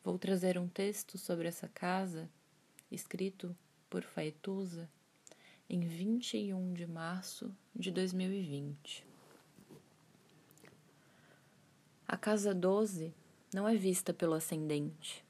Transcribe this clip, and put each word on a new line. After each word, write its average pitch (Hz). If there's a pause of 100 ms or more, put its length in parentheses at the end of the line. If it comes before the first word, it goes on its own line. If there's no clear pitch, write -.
Vou 185
trazer 185
um 180
texto 196
sobre 170
essa 170
casa, 180 (640)
escrito 185 (320)
por 180
Faetusa, 170 (800)
em 180
vinte 202
e 202
um 185
de 175
março 170 (240)
de 185
dois 185
mil 185
e 196
vinte. 143 (3000)
A -
casa 208
doze 185 (400)
não 196
é 226
vista 185
pelo 165
ascendente 156